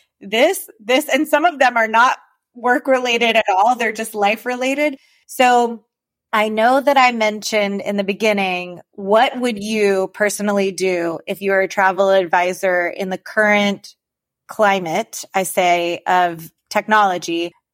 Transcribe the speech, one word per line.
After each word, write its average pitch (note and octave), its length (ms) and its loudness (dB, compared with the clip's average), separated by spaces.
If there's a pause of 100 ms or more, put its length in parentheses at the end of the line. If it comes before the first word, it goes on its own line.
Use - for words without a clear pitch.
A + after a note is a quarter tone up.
(200)
this, A3+ 480 0 (120)
this, B3 280 0
and D4+ 200 0
some D4+ 160 2
of D#4+ 160 0
them B3 160 2
are A3+ 100 2
not A3+ 320 2 (360)
work B3 340 -2
related A#3+ 480 2
at A3 120 2
all. G#3 280 2
They're A3 160 -2
just A3 240 -10
life G#3 300 0
related. C4+ 500 -2 (300)
So A#3+ 600 2 (460)
I A3 160 0
know A3+ 320 2
that C4+ 180 2
I B3 140 4
mentioned G#3+ 720 -2
in G3+ 140 -6
the G3+ 80 -2
beginning, F#3 760 -4 (140)
what A3 440 2
would A#3+ 240 -4
you G3+ 500 0
personally G3+ 600 -2
do E3+ 520 -4
if F#3+ 160 -8
you G3 120 -2
were F#3+ 80 2
a F#3+ 80 0
travel F#3+ 420 2
advisor F3+ 800 0
in F#3 220 -8
the F#3 80 -6
current G3+ 760 0 (540)
climate, G3 720 -2 (100)
I F#3+ 120 -2
say, F3 600 0
of F3 460 0 (180)
technology? F3+ 840 0 (220)